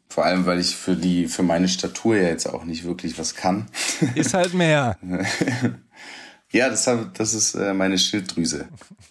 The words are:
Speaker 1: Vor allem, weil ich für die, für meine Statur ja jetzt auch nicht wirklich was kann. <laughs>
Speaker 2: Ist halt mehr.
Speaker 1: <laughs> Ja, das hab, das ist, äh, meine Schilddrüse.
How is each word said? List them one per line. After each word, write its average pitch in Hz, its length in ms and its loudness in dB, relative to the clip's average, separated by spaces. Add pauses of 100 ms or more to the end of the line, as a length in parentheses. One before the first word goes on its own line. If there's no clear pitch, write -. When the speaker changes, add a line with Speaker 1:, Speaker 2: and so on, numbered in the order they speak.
(100)
Speaker 1:
Vor 78 160 0
allem, 92 180 2
weil 87 160 2
ich 87 160 0
für 90 200 0
die, 87 320 2
für - 140 -2
meine 85 240 4
Statur 98 500 0
ja 95 120 4
jetzt 80 180 -2
auch - 180 -6
nicht 82 200 -8
wirklich 87 340 -6
was 80 180 -6
kann. 98 340 -2 (220)
<laughs> 123 220 0
Speaker 2:
Ist 156 200 0
halt 180 180 2
mehr. 151 480 2
Speaker 1:
<laughs> 92 80 -12 (1400)
Ja, 123 180 4
das 107 160 0
hab, 113 280 0
das 110 200 -2
ist, - 200 0
äh, 98 200 0
meine 95 240 2
Schilddrüse. 85 680 -2 (420)